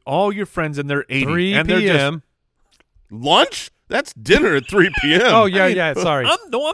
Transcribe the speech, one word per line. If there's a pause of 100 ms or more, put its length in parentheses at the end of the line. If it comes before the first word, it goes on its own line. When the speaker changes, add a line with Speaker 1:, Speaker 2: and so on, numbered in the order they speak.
Speaker 1:
all
your
friends
and
they're
eighty,
Speaker 2:
Three
P
M.
Speaker 1:
and
they're
just (840)
Speaker 3:
Lunch? (180)
That's
dinner
at
three (100)
P
M.
Speaker 2:
<laughs>
Oh,
yeah,
Speaker 1:
I
mean,
Speaker 2:
yeah,
sorry.
Speaker 1:
I'm, (120)
no,
I'm